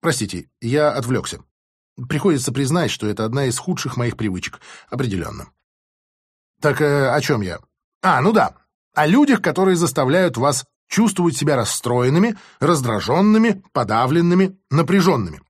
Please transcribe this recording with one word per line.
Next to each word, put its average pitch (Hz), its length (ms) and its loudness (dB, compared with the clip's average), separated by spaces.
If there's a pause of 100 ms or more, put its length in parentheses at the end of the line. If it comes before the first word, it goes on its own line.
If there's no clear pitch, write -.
Простите, 107 480 -4 (100)
я 147 320 0
отвлёкся. 123 500 -6 (680)
Приходится 143 420 0
признать, 139 380 -2
что - 180 -6
это 104 180 -4
одна 135 200 -2
из 120 120 -2
худших - 400 -6
моих 120 200 -4
привычек. 92 440 -6 (280)
Определённо. 110 600 -6 (1120)
Так, 139 200 0
э, 143 280 2
о 131 120 0
чём 123 200 -2
я? 90 180 -8 (420)
А, 160 200 2
ну 180 100 2
да. 190 240 2 (400)
О 151 100 2
людях, 262 360 4
которые 185 340 0
заставляют 160 640 0
вас 135 280 -2 (220)
чувствовать 180 480 0
себя 147 200 0
расстроенными, 123 840 0 (220)
раздражёнными, 170 1040 2 (100)
подавленными, 165 840 2 (120)
напряжёнными. 147 800 2